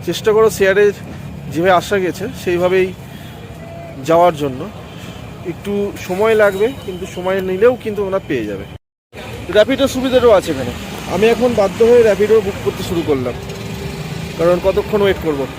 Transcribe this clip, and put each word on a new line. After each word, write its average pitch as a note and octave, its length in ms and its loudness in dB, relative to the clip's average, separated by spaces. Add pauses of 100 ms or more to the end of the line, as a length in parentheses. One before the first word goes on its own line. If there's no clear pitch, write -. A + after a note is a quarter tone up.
চেষ্টা F3 280 0
করো A3 180 4
শেয়ারে G3 420 4 (600)
যেভাবে E3+ 180 2
আসা F#3 280 2
গেছে D#3+ 300 -2 (160)
সেইভাবেই F3+ 480 2 (1120)
যাওয়ার E3 320 4
জন্য। C#3+ 320 -6 (760)
একটু G3+ 460 -4 (160)
সময় G#3 260 2
লাগবে, G#3 380 4 (140)
কিন্তু F#3 200 -10
সময় F#3 340 -4
নিলেও F#3+ 420 2
কিন্তু G#3 200 -4
তোমরা F#3+ 260 -2
পেয়ে B2 180 -2
যাবে। G2+ 180 -8 (840)
র্যাপিডো A3+ 380 4
সুবিধাটাও B3 420 2
আছে F3 200 4
এখানে। C3 200 -4 (420)
আমি F#3+ 140 2
এখন A#3 280 2
বাধ্য G3 300 2
হয়ে A#3+ 180 8
র্যাপিডো G#3+ 380 4
বুক G3 140 -4 (100)
করতে G3+ 180 -4
শুরু E3+ 240 -2
করলাম, B2+ 280 -2 (1040)
কারণ F3 260 4
কতক্ষণ G3 380 2
ওয়েট G3 220 2
করব C#3+ 220 -2 (120)